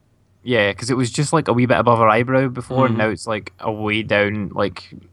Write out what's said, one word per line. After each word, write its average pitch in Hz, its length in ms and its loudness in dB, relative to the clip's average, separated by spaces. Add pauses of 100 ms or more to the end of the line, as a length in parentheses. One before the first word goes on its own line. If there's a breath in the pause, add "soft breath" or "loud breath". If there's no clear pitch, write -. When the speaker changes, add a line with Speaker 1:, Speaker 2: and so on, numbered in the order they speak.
(420)
Speaker 1:
Yeah, 110 320 4
'cause 113 160 -8
it 123 60 0
was 127 140 0
just, - 220 -2
like, 160 160 0
a - 40 0
wee 123 140 2
bit 120 100 2
above 117 220 4
her 113 100 4
eyebrow 127 380 2
before, 127 400 -2
and 120 80 -2
Speaker 2:
Mm-hmm. 107 40 -2
Speaker 1:
now 107 100 0
it's, 98 180 -6
like, 107 320 -6
a 110 140 -6
way 107 320 -4
down, 104 460 0
like, - 440 -6 (180)